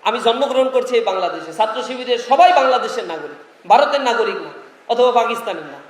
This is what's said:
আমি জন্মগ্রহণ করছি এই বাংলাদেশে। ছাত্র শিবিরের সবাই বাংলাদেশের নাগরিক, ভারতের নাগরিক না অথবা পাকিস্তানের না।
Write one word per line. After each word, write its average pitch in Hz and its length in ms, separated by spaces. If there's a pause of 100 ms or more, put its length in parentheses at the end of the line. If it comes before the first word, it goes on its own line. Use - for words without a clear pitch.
আমি 226 220
জন্মগ্রহণ 254 440
করছি 254 260
এই 226 100
বাংলাদেশে। 165 480
ছাত্র 220 300
শিবিরের 247 360
সবাই 339 340
বাংলাদেশের 254 520
নাগরিক, 160 640
ভারতের 285 320
নাগরিক 233 340
না - 160 (380)
অথবা 240 240
পাকিস্তানের 226 500
না। 135 160 (120)